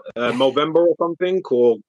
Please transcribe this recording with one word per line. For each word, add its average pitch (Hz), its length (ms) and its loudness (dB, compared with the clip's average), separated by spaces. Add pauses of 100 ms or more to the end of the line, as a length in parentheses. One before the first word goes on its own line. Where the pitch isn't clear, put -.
(140)
uh, 120 180 -2
Movember 143 520 0
or 165 140 2
something, 180 500 -4
or 120 280 2 (100)